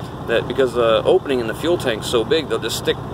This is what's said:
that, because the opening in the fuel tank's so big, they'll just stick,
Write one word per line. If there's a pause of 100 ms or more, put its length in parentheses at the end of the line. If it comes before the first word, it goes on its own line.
(280)
that,
because
the
opening
in
the
fuel
tank's
so
big,
they'll
just
stick, (160)